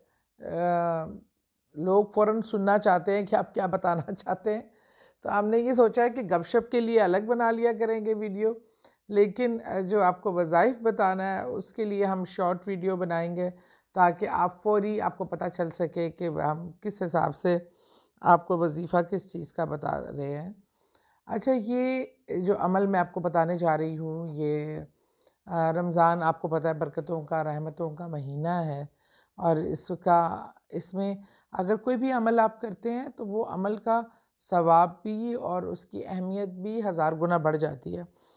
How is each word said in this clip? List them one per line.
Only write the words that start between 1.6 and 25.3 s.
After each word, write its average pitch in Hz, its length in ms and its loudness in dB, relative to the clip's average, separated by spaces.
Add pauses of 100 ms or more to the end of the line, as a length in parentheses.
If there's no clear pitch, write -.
लोग 190 360 2
फ़ौरन 214 300 2
सुनना 202 360 2
चाहते 196 340 2
हैं 202 140 0
कि 214 100 2
आप 196 180 -2
क्या 202 140 0
बताना 175 340 0
<laughs> 202 120 -8
चाहते - 360 -4
हैं। 214 200 -6 (540)
तो - 60 -6
हमने 208 300 2
ये 247 140 0
सोचा 233 280 4
है 240 80 4
कि 247 140 -6
गपशप 185 480 0
के 240 80 4
लिए 226 200 2
अलग 196 260 4
बना 233 240 2
लिया 233 240 2
करेंगे 220 420 -2
वीडियो, 214 440 -2 (480)
लेकिन, 208 500 2
अ, - 240 -4
जो 196 200 2
आपको 180 300 2
वज़ाइफ 175 500 2
बताना 190 440 2
है 196 240 -4
उसके 220 340 -6
लिए 202 220 0
हम 190 200 -2
शॉर्ट 180 420 -2
वीडियो 190 300 -2
बनाएंगे 175 520 -2 (460)
ताकि 175 300 4 (120)
आप 180 260 0
फौरी 208 360 2
आपको 180 260 -4
पता 180 240 -6
चल 170 220 -4
सके 170 400 -2
कि 180 140 -6 (140)
हम 156 280 -2 (140)
किस 202 200 -6
हिसाब 160 340 0
से 180 180 2 (680)
आपको 170 360 6
वजीफ़ा 170 460 0
किस 175 280 -6
चीज़ 170 220 -10
का 170 120 -2
बता 147 340 -4
रहे 139 320 -8
हैं। 165 220 -10 (720)
अच्छा, 220 240 0
ये 254 880 -2
जो 185 200 2
अमल 190 260 2
मैं 196 140 2
आपको 175 200 -2
बताने 170 380 0
जा 165 180 2
रही 160 200 -2
हूँ, 160 380 -8
ये, 151 520 -4 (600)